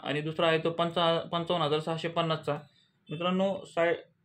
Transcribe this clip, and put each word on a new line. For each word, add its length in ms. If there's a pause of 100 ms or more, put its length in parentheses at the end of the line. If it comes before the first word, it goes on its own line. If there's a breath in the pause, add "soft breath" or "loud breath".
आणि 180
दुसरा 260
आहे 100
तो 120
पंचा-, 580
पंचावन्न 380
हजार 140
सहाशे 280
पन्नासचा. 500 (520 soft breath)
मित्रांनो, 440 (120)
साय-, 300 (300)